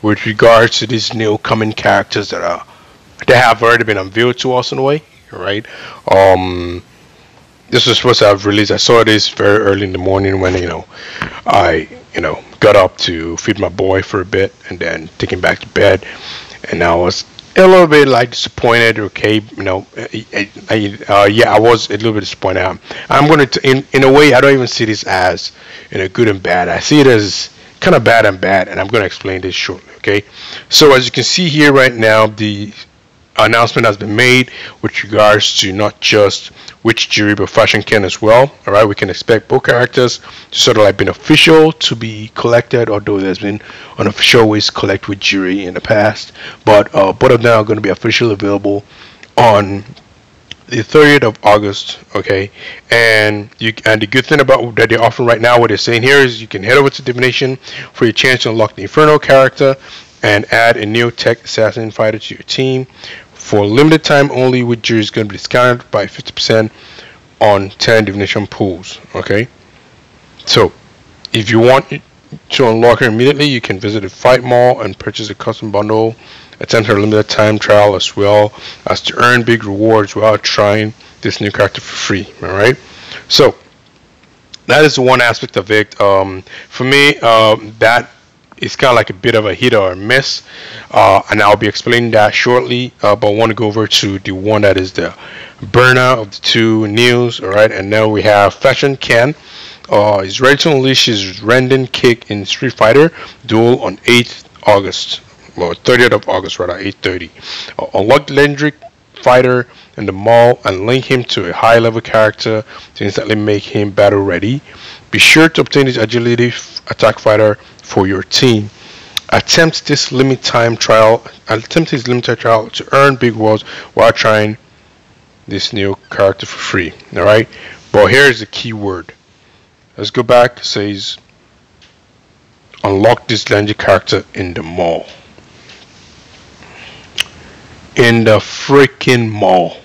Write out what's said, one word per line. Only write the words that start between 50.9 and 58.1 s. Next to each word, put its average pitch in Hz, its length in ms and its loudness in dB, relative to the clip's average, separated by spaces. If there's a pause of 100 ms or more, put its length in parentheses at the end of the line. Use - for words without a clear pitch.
of 110 180 -2
August, 104 560 0 (160)
okay? 98 380 -4 (400)
And 107 640 2
you, 113 160 -4 (100)
and 110 160 2
the 110 60 -2
good 123 180 0
thing 151 160 0
about 127 360 2
that 113 120 2
they're 113 140 2
offering 117 260 0
right 113 120 2
now, 120 180 4
what 117 100 4
they're 104 100 0
saying 117 260 -2
here 139 140 4
is 120 220 2
you 110 60 -16
can 98 160 -10
head 120 160 2
over 139 100 4
to 139 140 -8
Divination 127 540 -2 (380)
for - 100 0
your 113 80 2